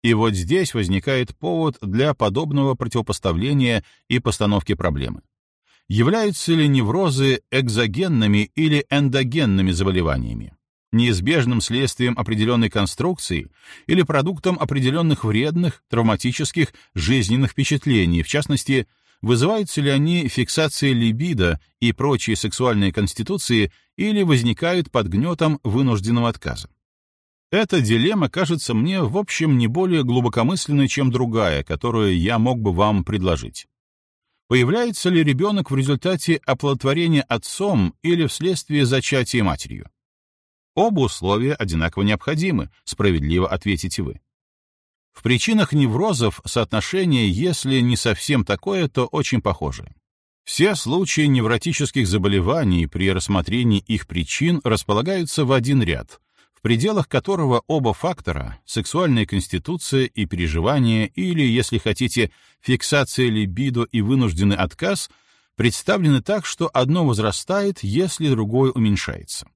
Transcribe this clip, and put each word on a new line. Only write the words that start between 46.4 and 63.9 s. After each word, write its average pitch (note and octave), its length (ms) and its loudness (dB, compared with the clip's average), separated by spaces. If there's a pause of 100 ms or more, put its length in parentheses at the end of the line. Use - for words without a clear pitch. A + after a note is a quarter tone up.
соотношение, B2 840 0
если C3+ 500 0
не A#2+ 160 2
совсем A#2 500 0
такое, F#3+ 420 -2
то B2+ 160 -2
очень C3 380 -2
похожее. D2 520 -6 (500)
Все F#3+ 300 0
случаи D#3 520 -2
невротических B2+ 840 0
заболеваний G2 800 2
при F#2+ 260 -2
рассмотрении G2+ 680 0
их - 260 -4
причин C#3+ 580 -2
располагаются C#3+ 800 -2
в B2+ 80 2
один C3 300 2
ряд — D2+ 360 -4 (440)
пределах D3 460 0
которого C#3 580 0
оба C#3 260 0
фактора — C2+ 720 -6
сексуальная B2+ 600 0
конституция C3 800 -4
и A2 220 -4
переживания, G#2+ 800 0
или, F3 360 -2
если A#2 360 0
хотите, A2 520 -2 (300)
фиксация C3 680 0
либидо A2 540 -2
и A2+ 180 -2